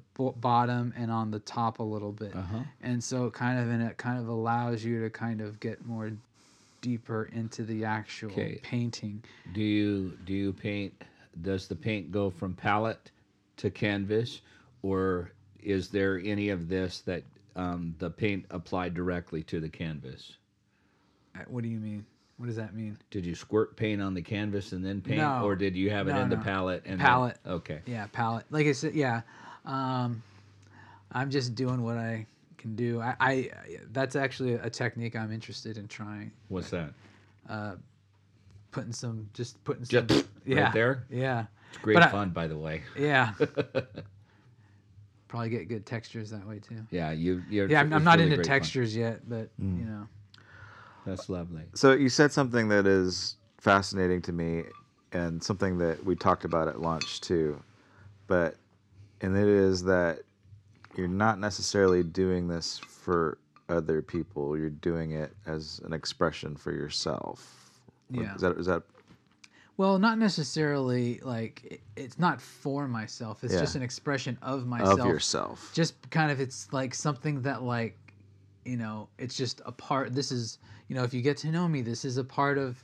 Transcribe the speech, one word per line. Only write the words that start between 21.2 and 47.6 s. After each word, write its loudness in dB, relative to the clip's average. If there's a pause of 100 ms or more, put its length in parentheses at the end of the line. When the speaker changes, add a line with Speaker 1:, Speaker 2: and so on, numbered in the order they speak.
Speaker 1:
Uh, -14
what -6
do -4
you -4
mean? -6 (340)
What -8
does -4
that -8
mean? -8 (140)
Speaker 2:
Did -4
you -4
squirt 2
paint 0
on -2
the -4
canvas -4
and -4
then -4
paint, 0
Speaker 1:
No. 2
Speaker 2:
or 4
did 0
you 2
have 0
it 2
Speaker 1:
No, 2
Speaker 2:
in 2
the 2
Speaker 1:
no. -2
Speaker 2:
palette 0
and -4
Speaker 1:
Palette. 6
Speaker 2:
then, -6
okay. -6
Speaker 1:
Yeah, -8
palette. -2
Like 2
I 6
said, -2
yeah. 2 (460)
Um, -2 (920)
I'm -2
just 0
doing 0
what -2
I -4 (320)
can -8
do. 0
I, -2
I, 2 (420)
that's 0
actually 0
a -2
technique -4
I'm -6
interested -10
in -12
trying. -12 (180)
Speaker 2:
What's -6
that? -4 (520)
Speaker 1:
Uh, -8 (960)
putting -6
some, -8
just -10
putting -4
Speaker 2:
Just 4
Speaker 1:
some, 6
Speaker 2:
right 0 (200)
Speaker 1:
yeah, 4
Speaker 2:
there? 2
Speaker 1:
yeah. -2 (260)
Speaker 2:
It's -16
great 6
Speaker 1:
But 12
I 10
Speaker 2:
fun, 0
by -2
the -4
way. -6 (160)
Speaker 1:
Yeah. 4
Speaker 2:
<laughs> 4 (1900)
Speaker 1:
Probably -4
get -4
good -6
textures -8
that -10
way -10
too. -12
Speaker 2:
Yeah, -2
you, 0
you're, 2